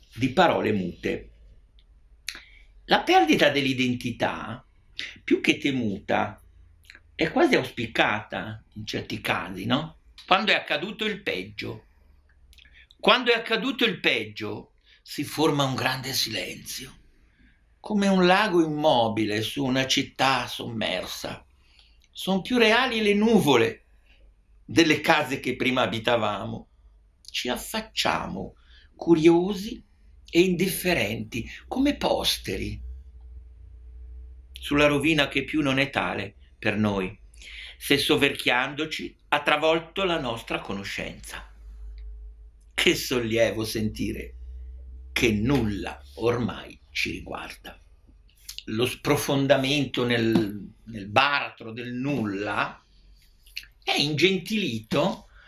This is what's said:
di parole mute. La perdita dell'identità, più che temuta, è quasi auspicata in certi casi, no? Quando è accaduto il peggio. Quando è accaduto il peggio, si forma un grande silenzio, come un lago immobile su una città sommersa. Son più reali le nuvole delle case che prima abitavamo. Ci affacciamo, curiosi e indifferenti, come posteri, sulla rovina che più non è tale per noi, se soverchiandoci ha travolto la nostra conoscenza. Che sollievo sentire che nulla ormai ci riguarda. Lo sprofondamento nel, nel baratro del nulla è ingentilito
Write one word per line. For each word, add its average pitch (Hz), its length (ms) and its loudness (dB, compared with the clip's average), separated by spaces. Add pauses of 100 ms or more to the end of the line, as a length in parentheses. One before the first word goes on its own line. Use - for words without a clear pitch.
(140)
di 127 160 0
parole 107 420 4
mute. 95 580 -4 (1600)
La 202 80 6
perdita 302 480 6
dell'identità, 123 1120 -2 (600)
più 370 160 2
che - 160 2
temuta, 101 800 -2 (760)
è - 160 -2
quasi 302 240 4
auspicata 110 1080 -2 (120)
in 107 100 -12
certi 110 380 -6
casi, 92 420 -4
no? 143 360 -2 (260)
Quando 196 260 4
è - 20 6
accaduto 165 520 -4
il 190 160 -6
peggio. 107 640 -8 (1120)
Quando 233 320 4
è - 20 6
accaduto 226 520 0
il 180 120 -2
peggio, 107 760 -4 (260)
si - 240 -8
forma 147 400 2
un 131 100 0
grande 127 380 -4
silenzio, - 800 -6 (840)
come 202 280 2
un 185 180 6
lago 185 360 6
immobile 117 800 2
su 127 240 -4
una 131 220 0
città 131 600 0
sommersa. 101 1000 -6 (640)
Son 285 320 -2
più 254 160 0
reali 226 420 4
le 208 140 4
nuvole 156 720 4 (800)
delle 151 340 6
case 147 400 2
che 123 160 -4
prima 131 240 2
abitavamo. 110 880 -2 (560)
Ci - 240 -8
affacciamo, - 1080 -4 (400)
curiosi 170 880 4 (520)
e 165 60 6
indifferenti, 165 1080 0 (220)
come 277 280 0
posteri, - 840 -2 (1800)
sulla 143 240 4
rovina 139 420 4
che 135 160 -4
più 151 160 -2
non 135 180 2
è 139 120 0
tale 98 460 -4 (220)
per 104 200 0
noi, 98 400 0 (580)
se - 220 2
soverchiandoci 139 1160 0 (140)
ha 147 140 2
travolto 160 640 2
la 170 140 0
nostra 147 420 -6
conoscenza. - 920 -10 (1200)
Che - 220 0
sollievo 113 680 0
sentire 107 720 -6 (760)
che 117 200 2
nulla 107 680 0 (140)
ormai - 680 -2 (100)
ci - 200 -4
riguarda. - 680 -12 (880)
Lo 113 200 0
sprofondamento 139 1200 0
nel, 113 640 2 (120)
nel 104 240 -12
baratro 127 640 0
del 120 200 -8
nulla 110 920 -2 (1000)
è - 140 0
ingentilito 160 1300 0 (200)